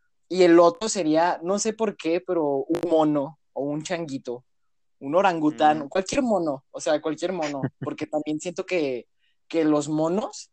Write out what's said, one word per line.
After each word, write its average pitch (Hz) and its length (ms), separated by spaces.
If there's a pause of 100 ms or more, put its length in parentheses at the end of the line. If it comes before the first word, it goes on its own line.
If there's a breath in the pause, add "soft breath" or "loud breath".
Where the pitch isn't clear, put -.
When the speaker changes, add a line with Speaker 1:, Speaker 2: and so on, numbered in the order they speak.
(280)
Speaker 1:
Y 180 160
el 170 160
otro 170 280
sería, 160 540
no 185 160
sé 214 160
por 214 220
qué, 170 300
pero 170 200
un 139 340 (100)
mono 156 480 (140)
o 131 120
un 147 180
changuito, 135 640 (560)
un 139 140
orangután, 156 680
Speaker 2:
Mm. 139 40
Speaker 1:
cualquier 190 340
mono, 170 480
o 131 100
sea, 151 200
cualquier 160 320
mono, 147 420
Speaker 2:
<laughs> - 80
Speaker 1:
porque 151 240
también 151 340
siento 180 260
que, 139 400 (420)
que 160 160
los 147 240
monos 170 640